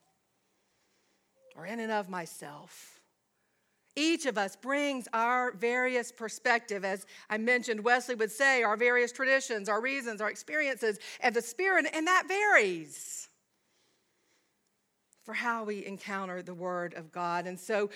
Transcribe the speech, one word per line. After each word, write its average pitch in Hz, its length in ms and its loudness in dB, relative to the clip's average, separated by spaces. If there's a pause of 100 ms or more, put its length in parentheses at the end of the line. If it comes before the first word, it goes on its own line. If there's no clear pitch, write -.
(1500)
or 160 120 -14
in 233 140 -6
and 220 120 -2
of 202 160 0
myself. 165 920 -12 (960)
Each 320 280 2
of 220 140 0
us 196 180 -2
brings 277 560 -2
our 240 400 2
various 240 580 0
perspective, 233 760 -2
as 190 200 -4 (220)
I 208 80 0
mentioned, 226 480 2
Wesley 247 300 4
would 220 180 0
say, 269 300 4
our 214 160 4
various 240 340 4
traditions, 262 560 0
our 214 140 2
reasons, 240 400 -4
our 214 80 0
experiences, 240 680 -2 (220)
and 240 140 2
the 233 80 2
Spirit, 359 500 2
and 320 140 -2
that 359 220 4
varies 220 1000 2 (2000)
for 220 100 -10
how 233 280 -2
we 208 240 -6
encounter 190 560 -6
the 180 100 -12
Word 175 420 -4
of 165 180 -10
God. 175 340 -2
And 180 100 -6
so 202 400 0